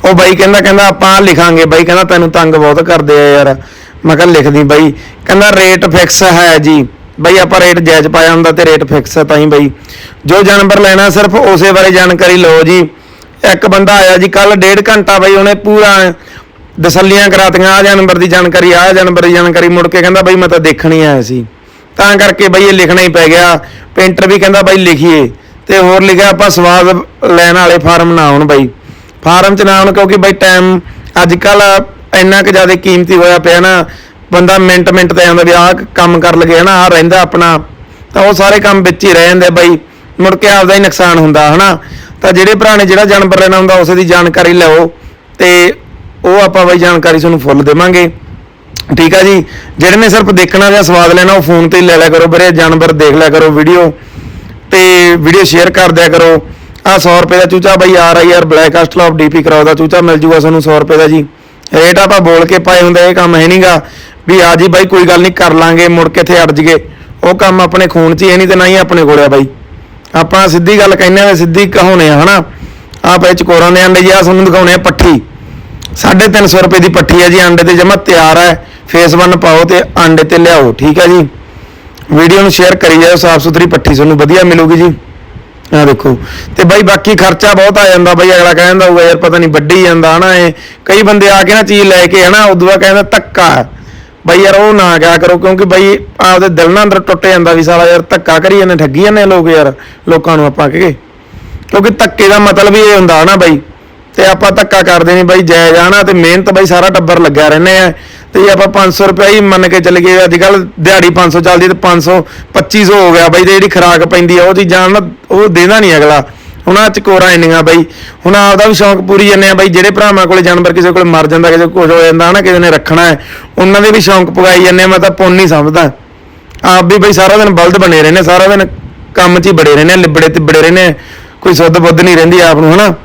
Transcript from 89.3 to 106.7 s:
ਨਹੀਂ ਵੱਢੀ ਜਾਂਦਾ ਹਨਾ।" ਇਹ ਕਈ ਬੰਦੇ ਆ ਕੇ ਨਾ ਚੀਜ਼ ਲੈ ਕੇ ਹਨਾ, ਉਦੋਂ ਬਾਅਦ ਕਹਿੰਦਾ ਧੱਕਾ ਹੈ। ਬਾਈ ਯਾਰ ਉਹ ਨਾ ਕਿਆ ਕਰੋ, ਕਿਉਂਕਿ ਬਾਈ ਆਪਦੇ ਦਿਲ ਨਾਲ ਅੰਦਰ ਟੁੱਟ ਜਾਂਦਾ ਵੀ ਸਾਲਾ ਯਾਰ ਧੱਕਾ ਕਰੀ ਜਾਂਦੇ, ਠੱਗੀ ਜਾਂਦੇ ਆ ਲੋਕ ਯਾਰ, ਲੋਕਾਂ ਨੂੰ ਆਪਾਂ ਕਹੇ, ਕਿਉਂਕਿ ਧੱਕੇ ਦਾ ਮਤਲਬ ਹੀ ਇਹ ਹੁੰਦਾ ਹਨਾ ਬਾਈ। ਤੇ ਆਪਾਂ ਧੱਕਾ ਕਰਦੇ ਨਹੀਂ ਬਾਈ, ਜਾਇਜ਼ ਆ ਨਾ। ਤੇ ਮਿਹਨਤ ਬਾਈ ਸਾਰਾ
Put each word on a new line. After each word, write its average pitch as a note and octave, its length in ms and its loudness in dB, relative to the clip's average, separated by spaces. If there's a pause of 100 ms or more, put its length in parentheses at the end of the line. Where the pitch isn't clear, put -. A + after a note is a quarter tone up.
ਨਹੀਂ E3 120 0
ਵੱਢੀ D#3 320 0
ਜਾਂਦਾ E3 340 0
ਹਨਾ।" F#3 180 0
ਇਹ F3 180 0 (320)
ਕਈ G3+ 180 0
ਬੰਦੇ G3+ 280 2
ਆ G3 120 2
ਕੇ F#3+ 120 0
ਨਾ A3 80 0
ਚੀਜ਼ G3+ 240 0
ਲੈ F3+ 200 2
ਕੇ F#3 160 0
ਹਨਾ, G3+ 220 2
ਉਦੋਂ F#3 240 0
ਬਾਅਦ F#3+ 120 0
ਕਹਿੰਦਾ G3 220 0
ਧੱਕਾ F#3+ 480 -2
ਹੈ। C3 200 -4 (560)
ਬਾਈ F3 140 0
ਯਾਰ G3 140 2
ਉਹ G#3+ 200 2
ਨਾ F3 240 0
ਕਿਆ E3+ 180 0
ਕਰੋ, F3 220 0
ਕਿਉਂਕਿ F#3+ 260 0
ਬਾਈ G3 340 0 (220)
ਆਪਦੇ F#3 280 0
ਦਿਲ E3+ 220 0
ਨਾਲ G#3 140 0
ਅੰਦਰ G3 160 0
ਟੁੱਟ F#3 260 -4
ਜਾਂਦਾ F3 260 0
ਵੀ E3 100 0
ਸਾਲਾ E3+ 220 0
ਯਾਰ E3+ 260 2
ਧੱਕਾ E3+ 280 -2
ਕਰੀ F#3+ 200 0
ਜਾਂਦੇ, F#3 180 0
ਠੱਗੀ D3+ 240 -2
ਜਾਂਦੇ G#3 220 0
ਆ G3 40 0
ਲੋਕ F3 220 0
ਯਾਰ, D3+ 240 0 (360)
ਲੋਕਾਂ E3 280 0
ਨੂੰ D3+ 100 0
ਆਪਾਂ C#3+ 220 -4
ਕਹੇ, E3 260 -4 (760)
ਕਿਉਂਕਿ G3+ 220 -2
ਧੱਕੇ G#3 380 -2
ਦਾ G#3 100 2
ਮਤਲਬ G3+ 360 0
ਹੀ G#3+ 60 2
ਇਹ G#3 160 2
ਹੁੰਦਾ E3+ 260 2
ਹਨਾ F#3+ 140 0
ਬਾਈ। E3 240 0 (560)
ਤੇ F#3+ 100 0
ਆਪਾਂ G3 260 0
ਧੱਕਾ G3 300 -2
ਕਰਦੇ F3 320 0
ਨਹੀਂ F3+ 100 2
ਬਾਈ, F3+ 180 0
ਜਾਇਜ਼ E3 340 2
ਆ F3 120 2
ਨਾ। G3+ 140 0
ਤੇ G3 100 -2
ਮਿਹਨਤ F3+ 400 0
ਬਾਈ F#3+ 140 0
ਸਾਰਾ F3+ 220 0